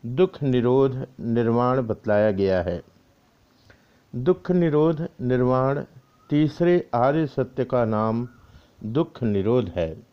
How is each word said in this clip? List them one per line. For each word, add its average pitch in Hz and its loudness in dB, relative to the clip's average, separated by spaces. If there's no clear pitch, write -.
दुख 151 -2
निरोध 131 2
निर्वाण 120 0
बतलाया 107 0
गया 95 0
है। 87 -6
दुख 180 -2
निरोध 160 2
निर्वाण 127 0
तीसरे 156 0
आर्य 143 2
सत्य 135 -4
का 123 0
नाम 110 -2
दुख 127 -4
निरोध 107 0
है। 82 -6